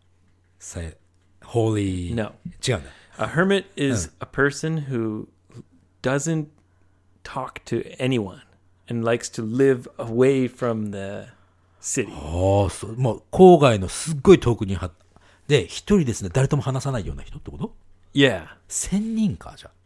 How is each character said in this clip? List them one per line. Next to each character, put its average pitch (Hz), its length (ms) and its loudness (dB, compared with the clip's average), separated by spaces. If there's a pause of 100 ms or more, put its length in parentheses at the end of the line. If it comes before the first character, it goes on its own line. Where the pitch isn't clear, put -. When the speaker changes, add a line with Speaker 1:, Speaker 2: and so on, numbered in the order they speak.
(580)
Speaker 1:
さ-、 - 220 -12 (640)
ホ 110 280 0
ー 107 40 0
リ 92 340 -2
ー。 117 40 -4
Speaker 2:
No. 110 180 -4 (340)
Speaker 1:
違 131 60 0
う 104 80 0
ん 71 40 -16
だ。 - 60 -20 (280)
Speaker 2:
A 110 80 -4
hermit 190 380 0 (120)
is 117 320 0
Speaker 1:
う - 160 -14
ん。 - 40 -20
Speaker 2:
a - 20 -20
person 147 580 -2
who 110 400 -6 (760)
doesn't 147 440 -2 (760)
talk - 400 -10
to - 340 -6
anyone 120 420 -2 (500)
and 117 180 -2
likes 120 240 -2
to 120 120 -8
live 127 520 2
away 127 560 2
from 110 400 -4
the 101 380 -12 (500)
city. 101 320 -6
Speaker 1:
あ 90 540 0
あ、 87 40 -2
そ - 180 -12
う。 113 100 -10
ま 131 120 0
あ、 - 40 -2 (180)
郊 180 260 10
外 127 200 6
の 95 100 -4
す - 240 -6
っ 151 100 -6
ご 196 120 10
い 143 60 4
遠 117 160 0
く 107 100 -4
に 95 80 -4
は-、 90 160 -6 (580)
で、 135 160 2
一 - 320 -2
人 175 80 4
で 120 100 -2
す - 80 -10
ね、 95 100 -6
誰 135 160 2
と 156 80 0
も 135 60 -2
話 131 220 -4
さ 139 80 -4
な 127 60 -4
い 87 80 -8
よ 80 80 -8
う - 20 -12
な - 60 -12
人 - 160 -14
っ - 20 -14
て - 100 -16
こ 151 60 -16
と？ - 180 -10 (380)
Speaker 2:
Yeah. 113 340 2 (220)
Speaker 1:
仙 220 460 -4
人 208 240 0
か、 - 180 -18
じ - 80 -20
ゃ - 40 -20
あ。 - 180 -20